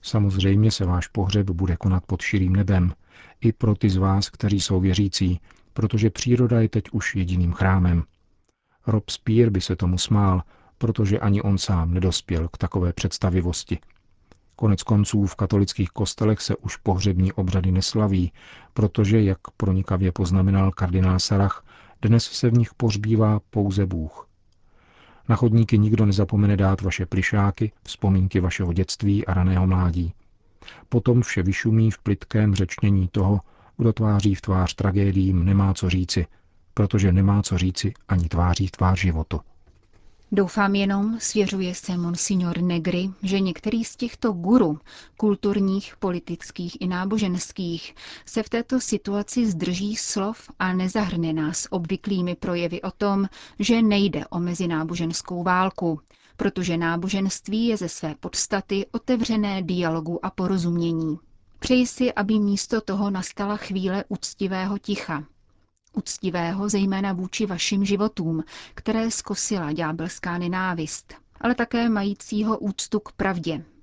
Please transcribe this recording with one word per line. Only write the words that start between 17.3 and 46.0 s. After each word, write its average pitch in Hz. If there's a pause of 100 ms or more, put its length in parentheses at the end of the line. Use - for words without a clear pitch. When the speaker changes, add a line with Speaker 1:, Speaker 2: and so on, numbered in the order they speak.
Speaker 1:
obřady 92
neslaví, 95 (420)
protože, 107
jak 95 (180)
pronikavě 95
poznamenal 95
kardinál 92
Sarach, 98 (360)
dnes 113
se -
v 113
nich 117
pohřbívá 107 (100)
pouze 101
Bůh. 82 (1080)
Na 113
chodníky 113
nikdo 107
nezapomene 101
dát 95
vaše 92
plyšáky, 101 (120)
vzpomínky 95
vašeho 87
dětství 98
a 90
raného 92
mládí. 87 (760)
Potom 120
vše 101
vyšumí 110
v -
plytkém 104
řečnění 95
toho, 98 (380)
kdo 113
tváří 104
v -
tvář 92
tragédiím 95
nemá 98
co 90
říci, 90 (480)
protože 101
nemá 98
co 101
říci 92 (140)
ani 87
tváří 87
v -
tvář 90
životu. 80 (920)
Speaker 2:
„Doufám 196
jenom,“ 196
svěřuje 190
se 180
monsignor 175
Negri, 175 (140)
že 196
některý 214
z -
těchto 233
guru, 175 (380)
kulturních, 202
politických 175